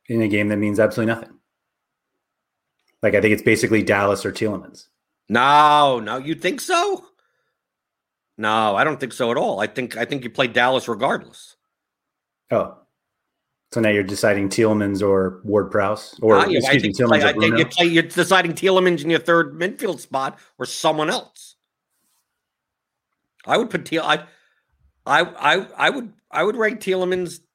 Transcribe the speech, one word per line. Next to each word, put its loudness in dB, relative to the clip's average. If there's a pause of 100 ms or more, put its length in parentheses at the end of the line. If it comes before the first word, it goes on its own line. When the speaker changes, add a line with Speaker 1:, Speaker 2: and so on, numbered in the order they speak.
Speaker 1:
in -2
a 0
game 0
that -2
means 0
absolutely 0
nothing? -12 (1700)
Like, 2
I 2
think 4
it's -2
basically 2
Dallas 0
or -4
Tielemans. -8 (420)
Speaker 2:
No, 4
no, -8
you -8
think -6
so? -2 (1300)
No, 2
I 2
don't -2
think -8
so -2
at -2
all. -2
I 0
think, -8
I -2
think -8
you -12
play -2
Dallas 0
regardless. -6 (960)
Speaker 1:
Oh. -2 (960)
So -2
now 4
you're 2
deciding 0
Tielemans 0
or 0
Ward-Prowse, -2
or, 6
Speaker 2:
Ah, 4
yeah, 0
I 2
Speaker 1:
excuse -
me, 2
Speaker 2:
think -2
you 2
Speaker 1:
Tielemans 2
Speaker 2:
play, 4
Speaker 1:
or 2
Speaker 2:
I 2
think -4
Speaker 1:
Bruno? 2
Speaker 2:
you 2
play, 0
you're 2
deciding 0
Tielemans 2
in -4
your 2
third 0
midfield -6
spot -8 (180)
or -8
someone -2
else. -10 (1900)
I 0
would -2
put -8
Thiel-, -2
I, 0 (840)
I, 4
I, 0 (100)
I 2
would, -6 (160)
I -2
would -2
rank -2
Tielemans -4 (160)